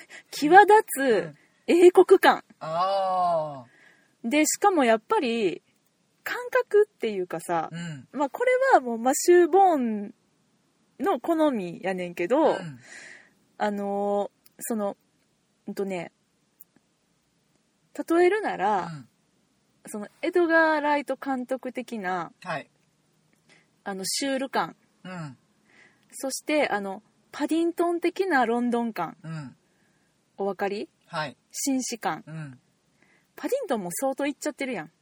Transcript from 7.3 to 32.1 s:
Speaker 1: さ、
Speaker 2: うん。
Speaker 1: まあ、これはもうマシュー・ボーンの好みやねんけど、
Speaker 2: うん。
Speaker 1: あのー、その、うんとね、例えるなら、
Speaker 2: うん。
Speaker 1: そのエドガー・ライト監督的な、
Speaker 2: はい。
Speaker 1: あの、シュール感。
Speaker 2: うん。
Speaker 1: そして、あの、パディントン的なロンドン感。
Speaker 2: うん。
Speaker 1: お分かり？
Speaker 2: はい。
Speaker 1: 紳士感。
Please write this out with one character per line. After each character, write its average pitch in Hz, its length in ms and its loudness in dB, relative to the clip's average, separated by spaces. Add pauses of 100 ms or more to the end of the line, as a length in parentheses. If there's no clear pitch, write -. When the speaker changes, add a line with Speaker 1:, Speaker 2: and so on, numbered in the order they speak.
Speaker 1:
さ、 170 300 -4
Speaker 2:
う 165 60 -12
ん。 160 360 -12
Speaker 1:
ま 277 140 -2
あ、 - 40 -12
こ - 140 -6
れ 508 80 2 (200)
は 330 80 6
も 240 140 -4
う 226 40 -6
マ 254 160 0
シ - 180 2
ュ 349 120 6
ー・ 330 40 2
ボ 370 260 6
ー - 20 2
ン 214 380 -4 (840)
の 285 220 -2
好 311 300 0
み 185 320 -6
や 190 120 -2
ね 180 140 -6
ん 175 60 -12
け 175 140 -4
ど、 262 240 4
Speaker 2:
う - 20 -2
ん。 147 240 -10 (800)
Speaker 1:
あ 208 120 -2
の 202 600 -4 (280)
ー、 - 20 -20
そ 233 160 -6
の、 202 200 -6 (720)
う 208 40 -10
ん 196 40 -14
と 202 100 -6
ね、 185 280 -8 (2000)
例 349 180 4
え 359 40 4
る 427 100 0
な 233 160 -4
ら、 185 300 0
Speaker 2:
う - 20 -10
ん。 147 200 -14 (800)
Speaker 1:
そ 214 120 -12
の 208 100 -12 (140)
エ 330 80 -4
ド 349 160 2
ガ 320 320 4
ー・ - 20 -2
ラ 294 180 0
イ 277 60 -4
ト 262 120 -6
監 254 300 -6
督 254 260 -8
的 240 260 -10
な、 180 340 -6 (100)
Speaker 2:
は 165 160 -8
い。 - 120 -14 (1120)
Speaker 1:
あ 202 100 -8
の、 190 100 -10
シ - 220 -4
ュ 269 100 0
ー - 20 -4
ル 269 100 -4
感。 185 280 -4 (280)
Speaker 2:
う 185 40 -14
ん。 160 280 -12 (760)
Speaker 1:
そ 269 180 -8
し - 120 -10
て、 302 260 0
あ 202 120 -2
の、 196 220 -10 (280)
パ 294 160 -4
デ 311 100 -2
ィ 339 100 0
ン 339 80 -4
ト 349 180 0
ン 339 80 -4
的 370 260 -2
な 269 200 2
ロ 233 140 -2
ン 240 100 -2
ド 233 120 -2
ン 233 120 -6
感。 165 280 -8
Speaker 2:
う 160 60 -14
ん。 151 280 -12 (840)
Speaker 1:
お 196 80 -6
分 196 100 -4
か 202 120 -4
り？ 214 200 -8 (180)
Speaker 2:
は 156 200 -6
い。 127 100 -14 (160)
Speaker 1:
紳 262 300 -2
士 233 160 -8
感。 160 280 -6